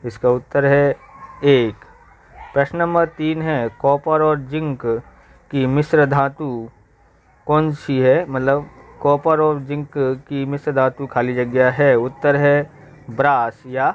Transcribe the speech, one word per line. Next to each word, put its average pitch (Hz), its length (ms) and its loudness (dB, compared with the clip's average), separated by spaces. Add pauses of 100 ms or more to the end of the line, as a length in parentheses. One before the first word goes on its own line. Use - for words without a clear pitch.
इसका 127 260 -2
उत्तर 127 360 0
है 143 300 2 (500)
एक। 123 380 2 (680)
प्रश्न 139 240 -2
नंबर 170 300 0
तीन 160 340 -6
है 151 260 -2 (140)
कॉपर 147 400 0
और 151 200 0
जिंक 143 440 -8 (680)
की 135 160 0
मिश्र 147 380 2
धातु 139 420 -2 (1000)
कौन 156 260 0
सी 143 260 -4
है, 135 260 4
मतलब 135 440 -2 (320)
कॉपर 147 380 2
और 151 220 2
जिंक 143 360 -8
की 139 480 -4
मिश्र 143 280 -6
धातु 131 340 -2
खाली 123 280 -2
जगह 123 380 2
है। 139 240 4
उत्तर 131 400 0
है 143 340 2 (400)
ब्रास 120 560 0
या 131 280 -2